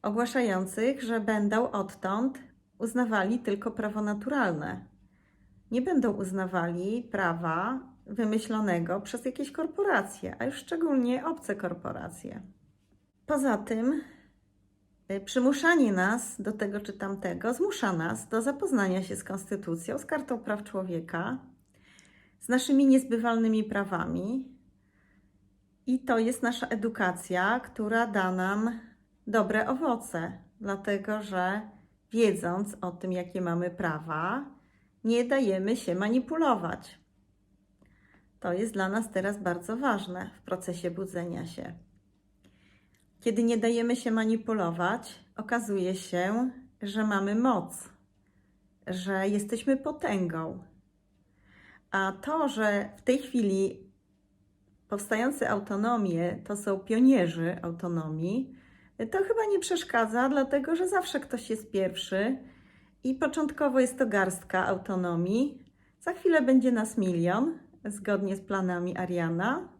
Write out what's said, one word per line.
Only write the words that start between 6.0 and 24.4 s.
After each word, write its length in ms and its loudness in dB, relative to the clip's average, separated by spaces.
uznawali 1000 -2
prawa 680 0
wymyślonego 960 0
przez 240 -10
jakieś 280 -6
korporacje, 840 0
a 60 -2
już 100 -2
szczególnie 720 2
obce 300 -2
korporacje. 880 -8
Poza 320 4
tym, 440 0
y, 100 -4
przymuszanie 720 4
nas 480 0
do 120 -4
tego 280 -4
czy 120 -10
tamtego 640 -4
zmusza 380 0
nas 360 -2
do 140 0
zapoznania 600 0
się 140 -6
z 80 -12
konstytucją, 720 -6
z 60 -8
Kartą 340 -4
Praw 260 -4
Człowieka, 760 -4
z 80 -14
naszymi 380 6
niezbywalnymi 800 6
prawami. 920 -2